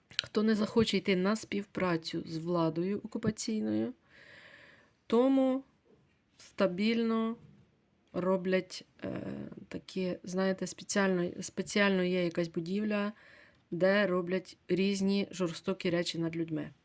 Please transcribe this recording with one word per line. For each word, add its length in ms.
хто 200
не 120
захоче 420
йти 180
на 200
співпрацю 880
з 120
владою 680
окупаційною, 880
тому 560
стабільно 1000
роблять, 720
е, 180
такі, 560
знаєте, 440
спеціально, 760
спеціально 600
є 200
якась 240
будівля, 640
де 360
роблять 500
різні 640
жорстокі 580
речі 300
над 160
людьми. 340